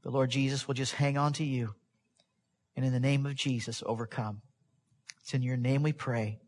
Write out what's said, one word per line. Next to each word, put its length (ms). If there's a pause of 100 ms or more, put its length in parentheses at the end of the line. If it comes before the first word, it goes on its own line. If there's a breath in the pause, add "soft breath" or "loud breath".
But 100
Lord 200
Jesus, 360
we'll 80
just 200
hang 220
on 160
to 120
you. 300 (1000)
And 80
in 80
the 80
name 260
of 100
Jesus, 500
overcome. 560 (800)
It's 120
in 100
your 120
name 260
we 120
pray. 540